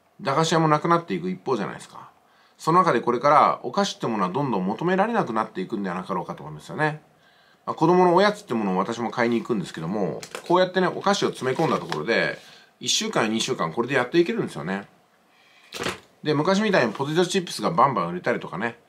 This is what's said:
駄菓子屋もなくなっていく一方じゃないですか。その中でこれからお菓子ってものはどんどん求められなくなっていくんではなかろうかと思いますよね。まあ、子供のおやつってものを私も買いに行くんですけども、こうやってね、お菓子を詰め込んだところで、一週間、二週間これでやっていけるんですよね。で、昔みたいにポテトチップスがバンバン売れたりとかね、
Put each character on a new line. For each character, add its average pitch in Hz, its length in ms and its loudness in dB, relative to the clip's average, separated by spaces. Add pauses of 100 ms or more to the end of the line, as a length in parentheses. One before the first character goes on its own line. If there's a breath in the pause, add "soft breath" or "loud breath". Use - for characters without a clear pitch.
(200)
駄 139 160 -2
菓 160 80 4
子 160 80 0
屋 160 80 4
も 160 80 4
な 151 100 4
く 151 80 -4
な 170 140 4
っ 165 40 -8
て - 100 -6
い - 60 -4
く 90 80 -6
一 - 160 -8
方 127 120 0
じ 101 80 -6
ゃ - 20 -4
な 64 60 -10
い - 20 -12
で - 60 -14
す - 80 -18
か。 - 200 -20 (520 soft breath)
そ 156 120 0
の 175 60 6
中 165 140 6
で 117 80 2
こ 120 120 0
れ 120 80 -2
か 143 100 4
ら 120 320 6
お - 100 -6
菓 202 140 0
子 - 100 -8
っ - 40 -20
て 143 60 -4
も 113 120 -2
の 98 60 0
は 90 40 0
ど 127 160 -2
ん 135 60 -2
ど 104 80 0
ん 92 80 -2
求 110 180 -4
め 180 100 2
ら 190 120 2
れ 233 80 -4
な 202 100 2
く - 80 -6
な 110 120 0
っ - 60 -8
て 190 120 -6
い 180 40 -6
く 110 120 -6
ん 101 40 -4
で 95 60 -4
は 87 60 -4
な 90 100 -6
か - 80 -8
ろ 85 120 -4
う - 20 -10
か 82 80 -10
と 80 80 -14
思 76 100 -14
い - 20 -14
ま 76 60 -14
す - 80 -20
よ 82 80 -10
ね。 151 240 -2 (640 soft breath)
ま 120 80 -6
あ、 - 20 -6
子 156 120 2
供 180 180 6
の 175 100 6
お 180 60 6
や 208 120 4
つ - 100 -12
っ - 20 -20
て - 80 -8
も 110 140 0
の 92 80 0
を - 20 0
私 110 240 -2
も 110 100 -4
買 120 180 0
い - 20 2
に 117 100 2
行 98 60 -8
く 123 80 -2
ん 101 60 0
で 80 60 -6
す - 60 -14
け - 80 -12
ど 80 80 -6
も、 95 320 -4 (260)
こ 170 100 4
う 185 40 6
や 185 60 4
っ 185 40 -8
て 185 120 2
ね、 180 40 4
お 151 140 -4
菓 175 140 2
子 - 100 0
を - 40 0
詰 127 220 -4
め 127 60 -2
込 160 120 2
ん - 20 0
だ 95 80 2
と 85 80 -8
こ 76 140 -6
ろ 78 40 -6
で、 95 320 0 (420 loud breath)
一 123 120 -4
週 220 180 0
間、 117 240 0
二 113 80 0
週 117 160 -2
間 82 160 -2
こ 120 80 -2
れ 120 80 -2
で 139 60 -4
や 123 100 2
っ - 60 -6
て 170 80 4
い 170 80 6
け 233 80 -4
る 214 80 -2
ん 120 60 -2
で - 40 -10
す - 40 -14
よ 73 80 -8
ね。 101 240 -6 (1300 soft breath)
で、 147 120 0
昔 180 260 2
み 220 100 0
た 170 120 4
い 123 40 2
に 104 60 -2
ポ - 140 -6
テ 156 80 -4
ト 180 100 4
チ 180 140 0
ッ 175 80 -2
プ - 40 -12
ス - 120 -8
が 98 80 0
バ 120 200 4
ン 123 40 -4
バ 95 80 0
ン 85 60 -2
売 87 80 -6
れ 90 40 -6
た 123 100 -2
り 107 100 -2
と - 80 -10
か 82 100 -8
ね、 117 200 -6 (100)